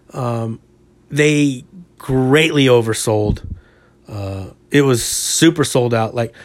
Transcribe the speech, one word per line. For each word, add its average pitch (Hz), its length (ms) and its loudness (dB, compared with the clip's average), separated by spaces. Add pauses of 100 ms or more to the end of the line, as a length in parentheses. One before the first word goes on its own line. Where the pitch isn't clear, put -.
(140)
Um, 117 460 -6 (500)
they 147 540 2 (360)
greatly 139 680 2
oversold. 110 800 0 (600)
Uh, 98 400 -10 (240)
it 143 100 4
was 131 240 2
super - 580 0
sold 120 300 -2
out. 110 220 -2
Like, 117 180 -4 (120)